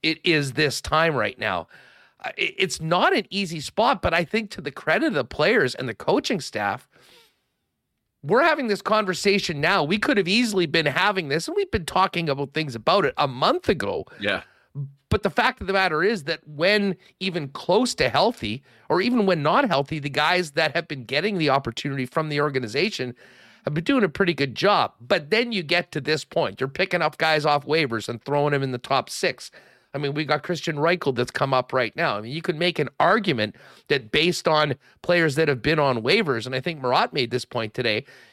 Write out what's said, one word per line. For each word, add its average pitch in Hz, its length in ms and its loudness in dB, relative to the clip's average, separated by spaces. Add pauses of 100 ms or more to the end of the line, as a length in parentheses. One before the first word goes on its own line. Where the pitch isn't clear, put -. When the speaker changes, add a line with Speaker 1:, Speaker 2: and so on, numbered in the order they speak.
Speaker 1:
it 156 220 -2
is 143 300 0
this 151 260 0
time 160 340 2
right 107 240 -2
now. 95 300 -4 (560)
Uh, - 140 -6
it, 170 180 -4
it's - 240 -4
not 185 340 2
an 220 140 -2
easy 175 320 -6
spot, 226 400 0
but 170 140 -2
I 175 100 2
think 220 280 -4
to 170 100 -14
the 143 80 -8
credit 220 380 0
of 220 60 -2
the 131 100 0
players 165 500 2
and 131 120 -6
the 110 80 -6
coaching 185 460 -2
staff, 104 480 -6 (1300)
we're 208 200 4
having 302 260 2
this 196 120 -2
conversation 196 800 0
now. 170 240 2
We 190 140 0
could 269 180 2
have 175 120 2
easily 208 360 2
been 156 220 0
having 180 420 0
this, 156 180 -2
and 339 100 -4
we've 403 140 -2
been 190 140 -4
talking 175 460 0
about 139 240 -4
things 151 200 -4
about 160 300 2
it 135 140 2
a 143 100 2
month 165 400 0
ago. 98 380 -2 (120)
Speaker 2:
Yeah. 98 240 -2 (680)
Speaker 1:
But 214 140 0
the 190 60 2
fact 247 300 0
of 190 60 -8
the 190 80 -2
matter 175 280 2
is 196 220 0
that 160 240 -4
when 190 480 2 (240)
even 175 280 -4
close 226 480 2
to 131 120 2
healthy, 135 540 0 (260)
or 175 140 2
even 233 240 4
when 170 160 2
not 208 260 4
healthy, 147 300 0
the 143 100 -6
guys 156 440 0
that 156 220 0
have 170 140 -2
been 131 160 -10
getting 170 320 -2
the 151 140 2
opportunity 135 560 -2
from 156 240 -4
the 143 100 0
organization 135 720 -2 (500)
have 147 100 -4
been 165 100 -2
doing 269 200 4
a 175 40 2
pretty 175 240 0
good 143 220 -2
job. 180 460 2
But 147 300 -2
then 233 220 0
you 190 100 -2
get 170 300 -2
to 147 80 -4
this 147 240 -2
point. 131 360 -2
You're 139 80 -2
picking 175 340 -2
up 151 160 -2
guys 156 260 2
off 147 220 2
waivers 139 420 -2
and 117 160 -8
throwing 147 280 0
them 139 100 0
in 135 80 -4
the 123 80 -4
top 131 320 -2
six. - 400 -4 (440)
I 139 40 -6
mean, 143 160 -4
we 156 100 -2
got 143 180 -2
Christian 160 340 -4
Reichel 156 380 0
that's 123 160 -2
come 135 220 -2
up 127 220 0
right 120 200 0
now. 143 220 -2
I 104 60 -6
mean, 120 100 -10
you 160 80 -6
could 160 160 -4
make 170 220 0
an 151 100 0 (100)
argument 156 580 2 (320)
that 127 220 -2
based 165 380 0
on 151 280 2 (260)
players 170 320 2
that 151 140 2
have 131 120 -2
been 156 180 2
on 131 240 2
waivers, 135 440 0
and 131 80 -8
I 131 60 -4
think 156 200 -6
Murat 131 320 0
made 123 180 -2
this 120 140 -4
point 113 300 -6
today, 110 320 -2 (260)